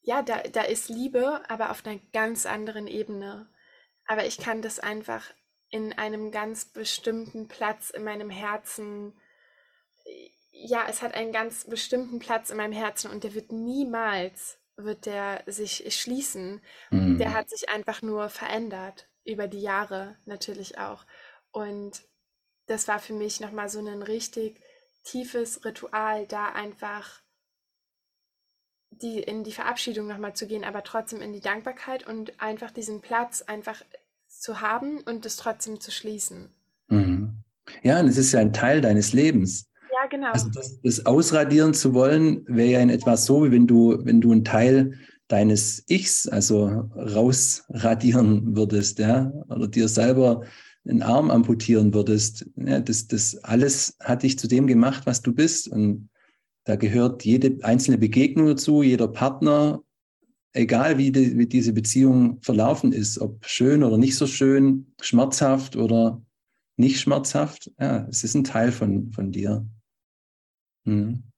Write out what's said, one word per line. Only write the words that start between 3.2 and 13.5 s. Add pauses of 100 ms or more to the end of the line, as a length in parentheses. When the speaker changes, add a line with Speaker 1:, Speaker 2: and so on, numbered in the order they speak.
Speaker 1:
Aber
ich
kann
das
einfach (380)
in
einem
ganz
bestimmten
Platz
in
meinem
Herzen, (1400)
ja,
es
hat
einen
ganz
bestimmten
Platz
in
meinem
Herzen
und
der
wird